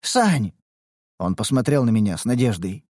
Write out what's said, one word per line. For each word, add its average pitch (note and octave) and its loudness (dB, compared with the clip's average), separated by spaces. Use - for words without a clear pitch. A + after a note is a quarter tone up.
Сань, F3+ 0
он F#2 -2
посмотрел C3 0
на A#2 2
меня G#2 0
с - -8
надеждой. A2 -2